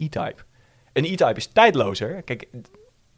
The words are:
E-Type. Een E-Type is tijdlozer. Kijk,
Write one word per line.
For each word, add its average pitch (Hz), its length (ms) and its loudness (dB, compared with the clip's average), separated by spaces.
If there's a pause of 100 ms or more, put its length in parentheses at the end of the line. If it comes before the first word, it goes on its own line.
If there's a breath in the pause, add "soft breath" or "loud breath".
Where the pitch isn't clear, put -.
E-Type. 131 320 -6 (580)
Een 139 120 0
E-Type 165 300 2
is - 120 -10
tijdlozer. 175 760 2
Kijk, - 260 -10 (680)